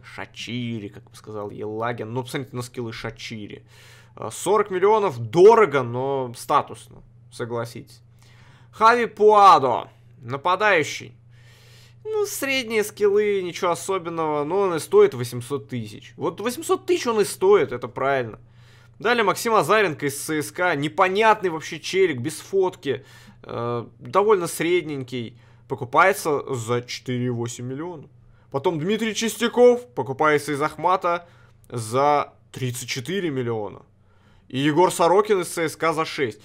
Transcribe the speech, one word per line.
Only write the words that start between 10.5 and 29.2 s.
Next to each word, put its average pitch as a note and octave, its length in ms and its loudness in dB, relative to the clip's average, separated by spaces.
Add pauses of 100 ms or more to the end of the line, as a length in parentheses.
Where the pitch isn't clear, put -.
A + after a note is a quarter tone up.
Ну, G#4+ 160 -2
средние B3 600 -2
скиллы, G#3 560 0
ничего F3 300 -2
особенного, E3 760 -2
но F#3 160 0
он F3+ 140 0
и D3+ 40 -2
стоит G3 340 4
восемьсот B2 540 -8
тысяч. G#2+ 480 -12
Вот E3+ 240 -6
восемьсот E4 460 -4
тысяч F4 200 -2
он A3+ 140 0
и F#3+ 60 4
стоит, F3+ 480 2
это B2 160 -8
правильно. B2+ 500 -2 (580)
Далее A#3 280 2
Максим E3+ 300 0
Азаренко F3 500 2
из C3+ 180 -4
С - 60 -10
С D3+ 240 -4
К. F3+ 220 0
Непонятный F#3 760 2
вообще D#3+ 320 -10
челик, F3 400 0
без D3+ 180 -8
фотки. F3+ 640 -4 (380)
Э, A#2 420 -6 (140)
довольно F#3 480 2
средненький. C#3+ 880 -4 (300)
Покупается D3+ 880 0
за A#2+ 260 -2
четыре B2 480 -6
восемь A#2 360 -8
миллиона. C#3+ 420 -12 (440)
Потом D#3+ 280 -2
Дмитрий G#3 340 -2
Чистяков A#3+ 800 2